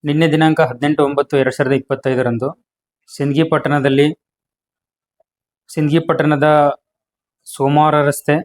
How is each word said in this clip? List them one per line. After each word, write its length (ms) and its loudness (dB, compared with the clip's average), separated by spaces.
ನಿನ್ನೆ 280 0
ದಿನಾಂಕ 280 2
ಹದಿನೆಂಟು 440 0
ಒಂಬತ್ತು 320 -2
ಎರಡು 200 0
ಸಾವಿರದ 160 -2
ಇಪ್ಪತ್ತೈದರಂದು 920 -4
ಸಿಂದಗಿ 260 -2
ಪಟ್ಟಣದಲ್ಲಿ, 720 0
ಸಿಂದಗಿ 240 0
ಪಟ್ಟಣದ 760 2
ಸೋಮವಾರ 580 0
ರಸ್ತೆ 320 -2